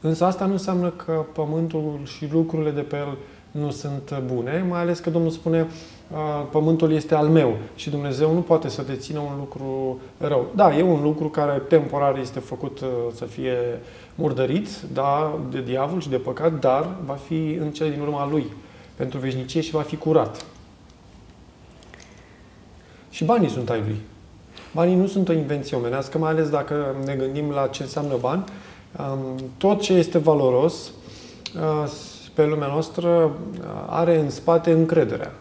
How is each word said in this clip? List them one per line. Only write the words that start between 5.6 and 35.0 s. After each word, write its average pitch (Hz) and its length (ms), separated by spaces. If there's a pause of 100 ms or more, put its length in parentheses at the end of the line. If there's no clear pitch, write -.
uh, 156 60 (320)
„Pământul 160 420
este 156 220
al 151 140
meu” 147 280 (180)
și - 160
Dumnezeu 143 420
nu 175 80
poate 165 280
să - 140
dețină 135 360
un 143 200
lucru 135 600 (200)
rău. 143 360
Da, 175 220
e 160 60
un 165 200
lucru 151 260
care 143 400
temporar 143 480
este 131 220
făcut, - 420
uh, 131 80 (260)
să 110 100
fie 127 320 (580)
murdărit, 143 540 (240)
da, 147 460 (120)
de 135 120
diavol 135 380
și 147 80
de 131 80
păcat, 147 440
dar 135 280 (160)
va 139 220
fi 160 340
în 151 100
cele 151 200
din 143 100
urmă 147 180
a 143 120
lui, 143 160 (480)
pentru 135 240
veșnicie 131 420
și 160 100
va 156 120
fi 156 140
curat. 151 480 (2750)
Și - 140
banii 185 260
sunt 120 200
ai 113 100
lui. 107 200 (760)
Banii 175 220
nu 190 100
sunt 190 220
o 170 40
invenție 143 440
omenească, 127 420
mai 160 120
ales 156 180
dacă 143 460 (100)
ne 139 100
gândim 135 360
la 139 160
ce - 160
înseamnă 143 380
bani. 151 240 (540)
Um, 135 200 (380)
tot 202 240
ce 196 120
este 170 260
valoros, 147 560
uh, - 1160 (440)
pe 156 120
lumea 151 220
noastră, 160 400
uh, 165 220 (560)
are 165 320
în 147 120
spate 165 400
încrederea. 160 720